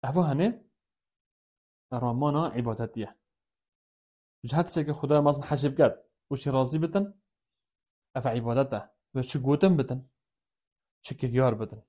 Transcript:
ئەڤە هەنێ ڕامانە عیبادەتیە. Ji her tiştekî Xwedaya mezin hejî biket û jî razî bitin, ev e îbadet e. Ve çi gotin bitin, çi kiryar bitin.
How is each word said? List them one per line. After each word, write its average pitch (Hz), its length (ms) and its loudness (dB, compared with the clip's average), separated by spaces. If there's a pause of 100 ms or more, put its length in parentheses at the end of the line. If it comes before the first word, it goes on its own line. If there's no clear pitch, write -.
ئەڤە 151 260 0
هەنێ 160 200 2 (1400)
ڕامانە 127 520 0 (120)
عیبادەتیە. 113 540 -4 (1300)
Ji 123 120 -4
her 170 120 4
tiştekî 151 240 -2
Xwedaya 147 300 2
mezin 143 280 2
hejî 139 220 0
biket 135 220 4 (380)
û - 60 -2
jî - 160 -4
razî 131 280 2
bitin, 170 240 -2 (1080)
ev 131 100 -4
e 117 140 0
îbadet 120 340 0
e. 101 80 -6 (340)
Ve 131 80 -2
çi - 160 -6
gotin 147 380 4
bitin, 131 220 -2 (1040)
çi - 120 -10
kiryar 127 420 2
bitin. 110 300 -10